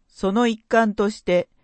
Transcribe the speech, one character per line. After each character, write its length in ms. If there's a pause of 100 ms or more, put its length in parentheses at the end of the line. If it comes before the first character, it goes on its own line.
そ 240
の 160
一 160
環 320
と 160
し 100
て、 280 (140)